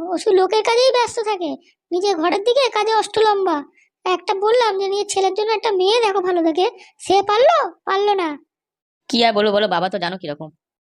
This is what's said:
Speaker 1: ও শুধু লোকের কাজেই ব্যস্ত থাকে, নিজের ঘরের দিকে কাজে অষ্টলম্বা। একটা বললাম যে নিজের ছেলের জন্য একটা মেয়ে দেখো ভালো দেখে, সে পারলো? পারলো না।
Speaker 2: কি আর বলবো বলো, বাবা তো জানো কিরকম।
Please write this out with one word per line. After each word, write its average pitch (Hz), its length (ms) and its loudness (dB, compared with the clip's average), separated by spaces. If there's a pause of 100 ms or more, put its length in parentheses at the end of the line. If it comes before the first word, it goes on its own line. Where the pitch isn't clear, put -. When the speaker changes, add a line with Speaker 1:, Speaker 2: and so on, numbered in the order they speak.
(100)
Speaker 1:
ও 339 80 -2
শুধু 415 180 2
লোকের 381 260 2
কাজেই 480 300 2
ব্যস্ত 480 280 -2
থাকে, 359 360 -4 (340)
নিজের 370 260 0
ঘরের 359 280 -2
দিকে 480 260 2
কাজে 427 240 -2
অষ্টলম্বা। 403 680 0 (400)
একটা 370 300 -2
বললাম 427 440 2
যে 392 100 -4
নিজের 403 200 -4
ছেলের 381 260 0
জন্য 427 180 -2
একটা 440 200 -2
মেয়ে 392 280 2
দেখো 403 200 0
ভালো 359 220 -2
দেখে, 339 280 0 (280)
সে 392 240 2
পারলো? 466 480 2 (140)
পারলো 403 300 0
না। 320 240 -4 (720)
Speaker 2:
কি 233 160 2
আর 226 80 4
বলবো 208 200 2
বলো, 208 160 2
বাবা 180 200 -2
তো 190 100 -6
জানো 175 200 -6
কিরকম। 156 320 -12 (440)